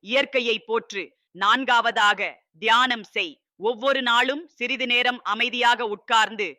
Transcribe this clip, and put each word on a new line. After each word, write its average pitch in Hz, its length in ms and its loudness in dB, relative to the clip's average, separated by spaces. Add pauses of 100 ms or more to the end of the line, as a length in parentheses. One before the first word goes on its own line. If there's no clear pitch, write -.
இயற்கையை 247 580 -2
போற்று. 220 440 -6 (320)
நான்காவதாக, 226 840 2 (400)
தியானம் 226 460 2
செய். 180 280 -6 (260)
ஒவ்வொரு 254 420 0
நாளும் 254 480 0
சிறிது 247 380 -4
நேரம் 247 360 0
அமைதியாக 240 640 0
உட்கார்ந்து 208 600 0 (120)